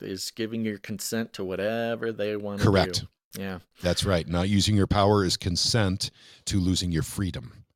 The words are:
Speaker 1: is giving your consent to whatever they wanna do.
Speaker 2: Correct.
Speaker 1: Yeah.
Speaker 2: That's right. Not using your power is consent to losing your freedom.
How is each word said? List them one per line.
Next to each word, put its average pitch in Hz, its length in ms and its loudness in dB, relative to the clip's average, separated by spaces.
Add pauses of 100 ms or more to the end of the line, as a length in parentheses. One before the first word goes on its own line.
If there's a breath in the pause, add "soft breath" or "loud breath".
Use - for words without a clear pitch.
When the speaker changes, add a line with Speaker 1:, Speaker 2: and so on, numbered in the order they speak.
Speaker 1:
is 98 320 -8
giving 113 320 -4
your 104 140 -4
consent 113 560 -6
to 101 100 -6
whatever 113 680 -2
they 107 240 -2
wanna 101 220 -6
do. 101 60 2
Speaker 2:
Correct. 95 420 4 (320)
Speaker 1:
Yeah. 95 220 -8 (200)
Speaker 2:
That's 85 240 0
right. 90 220 2
Not 87 220 0
using 101 280 4
your 95 120 4
power 101 360 6
is 87 120 0
consent 92 760 0 (360 loud breath)
to 104 120 0
losing 90 320 0
your 80 140 0
freedom. - 600 -6 (100)